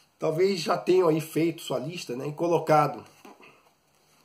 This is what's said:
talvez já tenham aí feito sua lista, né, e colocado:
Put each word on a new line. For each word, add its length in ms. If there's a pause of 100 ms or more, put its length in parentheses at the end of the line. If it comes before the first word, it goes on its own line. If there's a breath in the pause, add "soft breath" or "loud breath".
(200)
talvez 400
já 180
tenham 300
aí 140
feito 400
sua 180
lista, 340
né, 140
e 60
colocado: 720 (1200 soft breath)